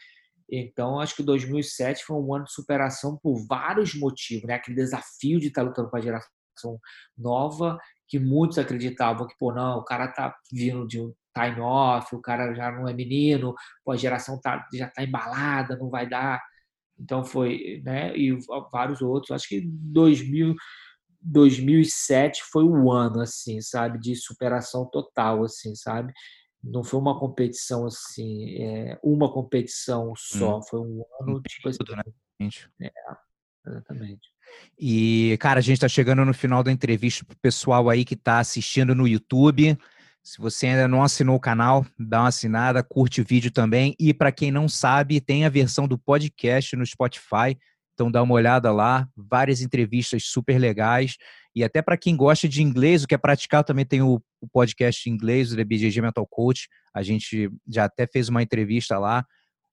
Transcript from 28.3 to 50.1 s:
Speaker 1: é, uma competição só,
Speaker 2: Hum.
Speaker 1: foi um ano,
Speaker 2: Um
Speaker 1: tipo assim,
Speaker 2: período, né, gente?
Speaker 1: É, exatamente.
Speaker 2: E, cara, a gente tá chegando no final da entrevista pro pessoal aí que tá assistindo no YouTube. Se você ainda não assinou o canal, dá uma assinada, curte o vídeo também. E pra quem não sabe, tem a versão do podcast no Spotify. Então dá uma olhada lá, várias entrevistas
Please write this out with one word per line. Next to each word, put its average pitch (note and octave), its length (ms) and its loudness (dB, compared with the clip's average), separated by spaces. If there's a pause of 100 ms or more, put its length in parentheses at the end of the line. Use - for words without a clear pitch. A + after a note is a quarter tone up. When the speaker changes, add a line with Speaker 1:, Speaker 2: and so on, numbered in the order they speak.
Speaker 1:
é, A2 400 -10
uma D3 280 2
competição B2 840 -4
só, G#2 440 -4
Speaker 2:
Hum. - 40 -12
Speaker 1:
foi A#2 160 -8
um A#2 240 -10 (160)
ano, C3+ 180 -6
Speaker 2:
Um C3 40 -12
Speaker 1:
tipo - 260 -14
assim, C3 100 -6
Speaker 2:
período, A#2+ 200 -10
né, G#2+ 160 -12 (280)
gente? - 280 -10 (120)
Speaker 1:
É, - 100 -12 (760)
exatamente. A2+ 640 -14 (500)
Speaker 2:
E, A2+ 600 2
cara, C3+ 180 4
a - 20 6
gente B2 200 4
tá C3 80 4
chegando C3 340 4
no C3+ 100 4
final B2+ 300 2
da C3 80 0
entrevista A#2 540 0
pro - 120 -20
pessoal B2 520 2
aí A#2+ 160 4
que B2+ 100 -6
tá A#2 240 2
assistindo B2+ 560 0
no B2+ 100 4
YouTube. C#3+ 720 4 (460)
Se - 160 -20
você A2+ 280 -4
ainda C3 200 4
não B2+ 160 4
assinou C3 320 4
o B2+ 40 2
canal, B2 460 2 (140)
dá A2+ 220 0
uma B2 80 4
assinada, B2 520 0
curte B2+ 380 0
o A#2 60 2
vídeo B2 260 2
também. B2 480 2
E D3+ 140 4
pra C#3 180 2
quem C#3+ 180 -2
não D3 200 0
sabe, C#3 500 2
tem C#3+ 260 2
a D#3 40 4
versão C#3 360 2
do C3 120 0
podcast C3 800 0
no B2 80 -2
Spotify. B2 720 -2 (360)
Então A#2+ 160 0
dá A#2+ 140 4
uma B2 100 4
olhada A#2+ 380 4
lá, B2 460 2
várias B2+ 440 0
entrevistas A#2+ 640 -2